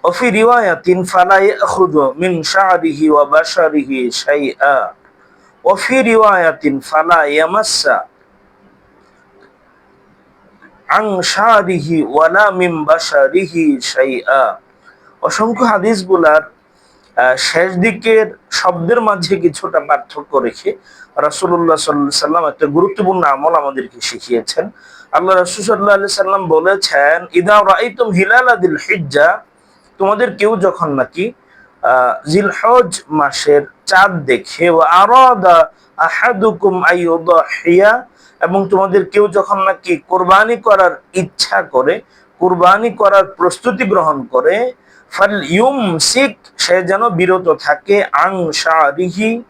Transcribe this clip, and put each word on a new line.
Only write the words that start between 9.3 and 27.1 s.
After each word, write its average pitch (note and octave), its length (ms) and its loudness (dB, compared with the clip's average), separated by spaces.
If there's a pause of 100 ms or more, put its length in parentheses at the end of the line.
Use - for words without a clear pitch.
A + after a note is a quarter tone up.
عن F#3+ 320 0
شعره F#3 680 0 (160)
ولا E3 460 2
من F3 340 -2
بشره D#3 720 0 (240)
شيئا। C3 680 -2 (760)
অসংখ্য A3 420 -2
হাদিসগুলার F#3 760 0 (760)
আহ, B2+ 180 2
শেষ E3+ 360 -2
দিকের A3 540 0 (240)
শব্দের F3+ 500 -2
মাঝে F3+ 360 -2
কিছুটা E3+ 440 -2
পার্থক্য D3 560 -6
রেখে B2 400 -4 (400)
রাসূলুল্লাহ E3 600 0
সাল্লাল্লাহু D3 300 -2
আলাইহি C#3+ 140 -4
সাল্লাম D#3+ 260 -2
একটা D3 200 -4
গুরুত্বপূর্ণ F#3 560 -2
আমল D3 320 0
আমাদেরকে C3+ 460 -4
শিখিয়েছেন। A#2 680 -6 (420)
আল্লাহ F#3 240 0
রাসূল F3+ 280 -2
সাল্লাল্লাহু G3+ 340 0
আলাইহি G3 160 -4
সাল্লাম F#3+ 340 -2
বলেছেন, D#3+ 840 0